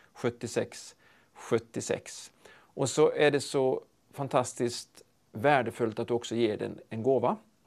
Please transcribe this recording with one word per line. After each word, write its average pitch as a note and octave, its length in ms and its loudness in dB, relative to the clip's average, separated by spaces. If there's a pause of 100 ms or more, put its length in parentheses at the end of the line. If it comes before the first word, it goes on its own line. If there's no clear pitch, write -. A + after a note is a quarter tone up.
(120)
sjuttiosex - 800 -6 (400)
sjuttiosex. - 960 -4 (240)
Och - 340 -4
så D#3 220 4
är D3 180 6
det C#3+ 100 2
så C3 420 0 (300)
fantastiskt B2+ 880 -2 (300)
värdefullt A#2 680 2
att A#2 100 -4
du B2 60 2
också A#2 200 -2
ger A2 220 2
den G#2 220 -6 (100)
en A2+ 140 -6
gåva. C3 340 2 (300)